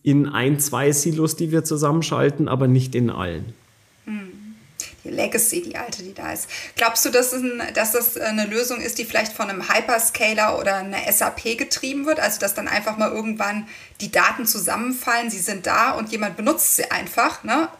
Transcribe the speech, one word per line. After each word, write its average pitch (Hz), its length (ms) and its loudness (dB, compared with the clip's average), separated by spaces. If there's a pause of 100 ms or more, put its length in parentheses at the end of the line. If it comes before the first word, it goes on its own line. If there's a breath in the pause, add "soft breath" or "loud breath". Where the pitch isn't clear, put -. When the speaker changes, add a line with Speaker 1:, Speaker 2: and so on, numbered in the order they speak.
Speaker 1:
in 143 240 6
ein, 139 320 2
zwei 143 320 2
Silos, 156 440 2
die 160 160 -2
wir 160 120 2
zusammenschalten, 151 840 2
aber 131 200 2
nicht 127 260 4
in 120 160 2
allen. 92 440 -6 (520)
Speaker 2:
Hm. 202 260 -10 (720 loud breath)
Die - 80 -10
Legacy, - 500 0
die - 140 -8
alte, 233 260 -8
die 190 140 -14
da - 180 -8
ist. - 160 -8 (260 loud breath)
Glaubst 233 300 2
du, 277 60 0
dass 254 200 4
es 254 120 -4
ein, 240 180 -4 (140)
dass 220 160 2
das 233 260 0
eine 214 300 0
Lösung 233 340 -2
ist, 233 160 -4
die 226 80 -4
vielleicht 220 280 0
von 202 160 -4
einem 180 200 -6
Hyperscaler 220 920 2
oder 196 180 2
einer 190 300 -4
S - 140 4
A - 80 2
P - 260 -4
getrieben 277 520 -4
wird? 311 120 2
Also, 208 200 0
dass 196 160 -2
dann - 120 -4
einfach 214 300 -2
mal 214 140 2
irgendwann 214 560 -4 (340 loud breath)
die 202 100 -8
Daten 220 360 2
zusammenfallen, 233 840 0
sie 202 80 -4
sind 180 300 -4
da 226 240 4
und 220 200 -4
jemand 208 260 -4
benutzt 269 380 2
sie - 140 0
einfach, - 540 0
ne? 285 260 0 (100)